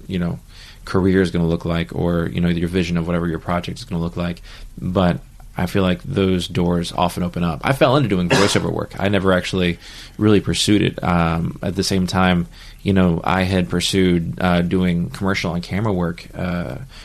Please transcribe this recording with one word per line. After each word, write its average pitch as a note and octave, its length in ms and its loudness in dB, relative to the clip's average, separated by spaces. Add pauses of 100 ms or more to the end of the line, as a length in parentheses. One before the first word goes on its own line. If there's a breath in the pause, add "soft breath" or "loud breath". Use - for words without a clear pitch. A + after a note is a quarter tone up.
you F#2 120 -4
know, F2 200 -4 (460 loud breath)
career F#2+ 360 4
is F2+ 100 2
gonna E2+ 160 0
look E2+ 180 0
like E2+ 300 -2
or, E2+ 320 0
you - 140 -2
know, F2 80 2
your E2+ 200 0
vision F2 280 0
of E2 100 -2
whatever F2 200 -2
your D#2+ 120 -4
project F2 400 -4
is - 60 -14
gonna F2 160 -4
look E2+ 160 -4
like. F2 240 -6 (380 loud breath)
But F#2 400 2 (380)
I F2 80 -2
feel F#2+ 180 0
like F#2 200 0
those F#2 440 0
doors F2 460 -2
often F2 300 0
open F2 200 -4
up. - 200 -2
I C#3 100 2
fell C3+ 240 4
into C#3+ 120 2
doing F2+ 200 0
voiceover F#2 420 2
work. D#2+ 280 -6
I G2 100 2
never G2 240 4
actually F2+ 460 0 (380 loud breath)
really G#2 240 6
pursued G2 400 2
it. F2+ 220 -2
Um, E2+ 580 0
at F2+ 140 -4
the F#2 80 0
same F#2 240 0
time, F2+ 400 2 (360 loud breath)
you G2 100 0
know, F2+ 300 4
I F#2 200 2
had F#2 260 0
pursued, F2 720 2
uh, F2 220 2
doing F2 480 0
commercial F#2+ 420 -2
and F2 100 -4
camera G#2 300 -2
work, F2 400 -4
uh, F2 440 -6 (280 loud breath)